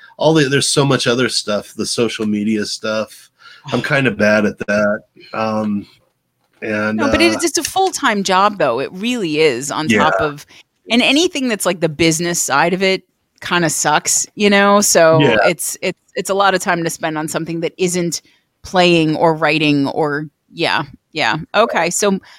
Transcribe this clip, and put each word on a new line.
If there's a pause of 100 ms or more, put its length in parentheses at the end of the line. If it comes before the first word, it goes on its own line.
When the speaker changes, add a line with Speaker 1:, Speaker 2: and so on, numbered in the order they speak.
(180)
Speaker 1:
all
the,
there's
so
much
other
stuff,
the
social
media
stuff. (420)
I'm
kinda
bad
at
that. (300)
Um, (760)
and,
Speaker 2:
No,
but
Speaker 1:
uh,
Speaker 2:
it,
it's
a
full-time
job,
though.
It
really
is,
on
Speaker 1:
Yeah.
Speaker 2:
top
of, (440)
and
anything
that's,
like,
the
business
side
of
it (360)
kinda
sucks,
you
know?
So
Speaker 1:
Yeah.
Speaker 2:
it's,
it's, (160)
it's
a
lot
of
time
to
spend
on
something
that
isn't (400)
playing
or
writing
or, (240)
yeah, (300)
yeah. (180)
Okay,
so (200)